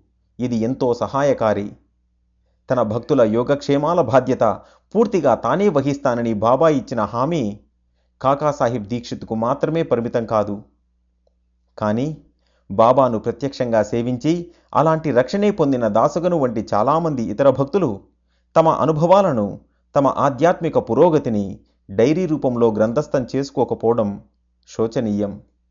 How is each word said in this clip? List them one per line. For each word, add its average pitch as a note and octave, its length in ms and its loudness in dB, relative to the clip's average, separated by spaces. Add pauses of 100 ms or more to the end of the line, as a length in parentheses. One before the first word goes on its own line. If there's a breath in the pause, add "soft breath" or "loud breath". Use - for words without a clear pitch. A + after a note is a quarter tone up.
(400)
ఇది A#2+ 160 -2
ఎంతో A#2+ 380 0
సహాయకారి. A2 800 -2 (960)
తన B2 120 2
భక్తుల A#2+ 380 0
యోగక్షేమాల C#3 800 0
బాధ్యత A#2+ 600 2 (340 soft breath)
పూర్తిగా F#3+ 400 2
తానే D3+ 340 0
వహిస్తానని C3 680 -2
బాబా B2 340 2
ఇచ్చిన A#2+ 340 -2
హామీ A#2+ 560 -4 (640)
కాకాసాహెబ్ C3+ 640 0
దీక్షిత్కు A#2 480 -8
మాత్రమే C#3+ 480 -2
పరిమితం A#2 440 -4
కాదు. G#2 360 -2 (1160)
కానీ A#2+ 380 -2 (540)
బాబాను A#2 480 4
ప్రత్యక్షంగా A#2+ 640 -2
సేవించి B2+ 680 -2 (240 soft breath)
అలాంటి D#3 360 2
రక్షణే G3+ 400 2
పొందిన C#3 380 0
దాసగను D3+ 500 2
వంటి A#2 360 -2
చాలామంది C#3+ 480 0
ఇతర A2 280 2
భక్తులు C#3 500 -2 (560)
తమ D#3+ 120 6
అనుభవాలను, D#3 920 2 (360)
తమ C#3 100 4
ఆధ్యాత్మిక C#3+ 720 0
పురోగతిని A#2 800 2 (300)
డైరీ C#3+ 360 2
రూపంలో B2 440 0
గ్రంథస్థం A#2 560 0 (100)
చేసుకోకపోవడం A#2 840 -2 (460)
శోచనీయం. G#2+ 720 -4 (300)